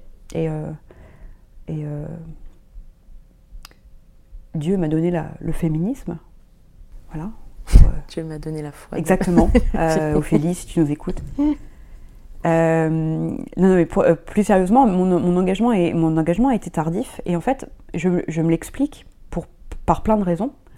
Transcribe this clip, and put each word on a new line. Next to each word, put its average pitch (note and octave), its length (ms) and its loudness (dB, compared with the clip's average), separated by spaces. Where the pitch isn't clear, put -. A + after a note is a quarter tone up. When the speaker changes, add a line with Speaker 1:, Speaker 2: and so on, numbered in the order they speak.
Speaker 1:
Et, D#3+ 160 -2
euh, D3+ 140 -6
et, D#3 180 -8
euh, D3 200 -10
Dieu E3+ 220 -2
m'a E3+ 100 0
donné D#3+ 220 0
la, E3+ 180 -4
le E3 120 -6
féminisme. E3+ 640 -4
Voilà. E3+ 200 -10
Pour, - 220 10
euh, D#3 40 4
Speaker 2:
Dieu - 160 -8
m'a D#3 160 -10
donné D#3 220 -8
la D3 100 -10
foi. - 260 -12
Speaker 1:
Exactement. E3+ 520 4
Speaker 2:
<laughs> - 140 0
Speaker 1:
Euh, D#3+ 400 0
Ophélie, D3+ 380 0
si - 140 -10
tu - 120 -2
nous D3 120 2
écoutes. - 320 -6
Euh, E3 440 2
non, D#3+ 480 -2
non, F#3 180 6
mais E3+ 100 4
pour, G3 180 0
euh, E3+ 120 6
plus - 280 -2
sérieusement, G3 420 4
mon, F#3 200 2
mon F3 180 2
engagement G3 340 0
est, F3 220 2
mon D#3+ 240 2
engagement E3+ 320 2
a B3+ 60 2
été F3+ 140 -6
tardif. E3 560 -6
Et F3 100 -2
en E3+ 60 -4
fait, C4+ 260 -4
je, E3+ 160 0
je D#3+ 140 -4
me E3 100 2
l'explique - 540 -4
pour, - 160 -6
par - 180 0
plein A3 140 2
de G3+ 60 0
raisons, F3+ 280 -2